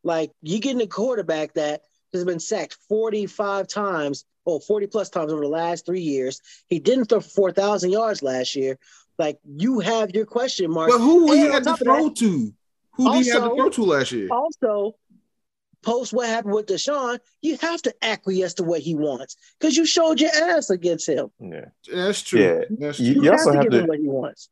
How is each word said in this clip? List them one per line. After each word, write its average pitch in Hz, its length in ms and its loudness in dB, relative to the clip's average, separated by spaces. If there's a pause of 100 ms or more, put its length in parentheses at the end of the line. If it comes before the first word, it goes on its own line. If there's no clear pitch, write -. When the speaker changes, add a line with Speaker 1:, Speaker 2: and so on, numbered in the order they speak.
Speaker 1:
Like, 165 380 -2
you 175 200 -4
getting 254 200 -2
a 214 60 0
quarterback 175 640 -4
that 151 300 -4 (320)
has 180 100 -4
been 175 160 -4
sacked - 380 -6 (100)
forty-five 202 800 -4
times, 165 560 -4 (220)
or 156 160 -4
forty 208 240 -2
plus 202 240 -4
times 156 200 -4
over 156 120 -4
the 143 60 -2
last 165 360 -4
three 185 160 -4
years. 139 400 -4 (280)
He 175 100 -2
didn't 220 320 0
throw 208 100 4
for - 80 -16
four 190 240 0
thousand 196 380 0
yards 214 320 0
last 131 340 -4
year. 131 220 -2 (400)
Like, 151 260 -2
you 196 360 -2
have 214 340 -2
your 220 100 0
question 214 460 -2
marks. 160 240 4
Speaker 2:
But 233 60 4
who 311 300 6
Speaker 1:
And 285 80 8
Speaker 2:
he 294 100 6
Speaker 1:
on 277 40 2
Speaker 2:
had 277 120 0
to 302 80 2
Speaker 1:
top 330 100 -2
of - 20 0
Speaker 2:
throw 294 240 4
Speaker 1:
that, - 80 -6
Speaker 2:
to? 156 380 0 (380)
Who 254 200 4
did 254 120 4
he 240 60 0
have 233 120 4
to 233 80 0
Speaker 1:
also, 247 60 0
Speaker 2:
throw 262 120 2
to 226 160 0
last 143 280 2
year? 104 180 -4
Speaker 1:
also, 226 680 -2 (840)
post 233 320 -4
what 240 160 -2
happened 214 240 -2
with 214 100 -2
Deshaun, 247 540 -4 (240)
you 294 160 -2
have 330 240 -4
to 220 200 -4
acquiesce 190 520 -4
to 190 100 -6
what 165 160 -2
he 160 140 -4
wants, 139 420 -4 (240)
'cause 294 160 2
you 330 80 2
showed 320 340 2
your 311 120 2
ass 320 400 0
against 170 400 -2
him. 139 280 -2
Speaker 3:
Yeah. 82 280 -14 (260)
Speaker 2:
That's 190 300 -2
true. - 180 2
Speaker 3:
Yeah. 85 300 4
Speaker 2:
That's 139 280 -6
Speaker 3:
You, 127 140 2
Speaker 2:
true. 143 80 4
Speaker 1:
You 139 40 4
Speaker 3:
you 160 80 8
Speaker 1:
have - 80 6
Speaker 3:
also 160 100 4
Speaker 1:
to 143 80 6
Speaker 3:
have 139 60 6
Speaker 1:
give - 80 2
Speaker 3:
to, - 80 6
Speaker 1:
him 170 80 0
what 151 100 0
he 147 100 -2
wants. - 440 -6